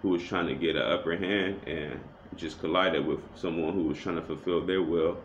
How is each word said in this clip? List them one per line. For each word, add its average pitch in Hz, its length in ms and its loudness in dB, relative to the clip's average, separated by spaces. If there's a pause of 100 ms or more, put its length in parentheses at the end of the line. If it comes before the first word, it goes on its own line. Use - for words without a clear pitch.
who 98 100 2
was 87 120 4
trying 87 240 0
to 71 80 0
get 78 220 2
an 67 60 2
upper 80 340 2
hand 98 500 0
and 76 340 -4 (360)
just - 240 -8
collided 85 440 4
with 78 160 0 (140)
someone 82 380 0
who 92 120 0
was 73 140 0
trying 87 180 -2
to 80 60 -2
fulfill 82 420 0
their 92 180 2
will 82 420 2